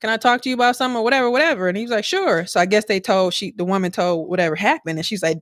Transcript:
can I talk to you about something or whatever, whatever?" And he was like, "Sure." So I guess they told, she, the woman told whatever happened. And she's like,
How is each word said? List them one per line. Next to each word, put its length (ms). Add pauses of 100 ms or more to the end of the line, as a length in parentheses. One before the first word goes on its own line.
can 100
I 60
talk 260
to 60
you 60
about 220
something 220
or 40
whatever, 280
whatever?" 380
And 80
he 80
was 60
like, 140
"Sure." 420
So 140
I 60
guess 180
they 160
told, 340
she, 180
the 120
woman 260
told 380
whatever 260
happened. 440
And 60
she's 180
like, 180